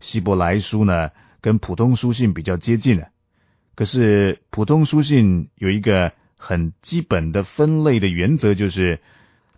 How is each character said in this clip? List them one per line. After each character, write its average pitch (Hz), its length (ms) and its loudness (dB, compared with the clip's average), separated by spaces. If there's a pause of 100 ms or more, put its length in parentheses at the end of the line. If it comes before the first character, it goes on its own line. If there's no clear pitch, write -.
希 - 200 -8
伯 95 160 0
来 90 240 0
书 107 240 -2
呢， 85 260 0 (300)
跟 110 180 0
普 - 160 -8
通 120 220 2
书 123 160 -2
信 113 220 0
比 82 80 -10
较 90 140 -4
接 113 200 -2
近 110 220 2
呢。 76 80 -10 (680)
可 101 100 -4
是 104 680 2
普 107 140 -4
通 151 200 2
书 151 180 2
信 110 540 2
有 95 140 -2
一 104 100 0
个 95 320 0 (240)
很 85 360 -4 (100)
基 170 180 -6
本 82 320 -4
的 101 100 -2
分 151 420 0
类 127 160 2
的 98 60 0
原 90 300 0
则， 104 180 2
就 98 140 -2
是 90 320 -2 (580)